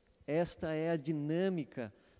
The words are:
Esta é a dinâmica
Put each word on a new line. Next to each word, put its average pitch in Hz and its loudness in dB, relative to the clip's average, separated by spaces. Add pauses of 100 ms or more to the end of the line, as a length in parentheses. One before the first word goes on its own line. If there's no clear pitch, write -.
(260)
Esta 165 0
é 160 2
a 170 4
dinâmica 151 0 (260)